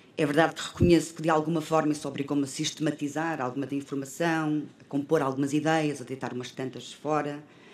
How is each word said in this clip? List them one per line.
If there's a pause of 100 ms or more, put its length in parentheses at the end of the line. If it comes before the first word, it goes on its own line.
(180)
É
verdade
que
reconheço
que
de
alguma
forma
isso
obrigou-me
a
sistematizar
alguma
da
informação, (180)
a
compor
algumas
ideias,
a
deitar
umas
tantas
fora. (360)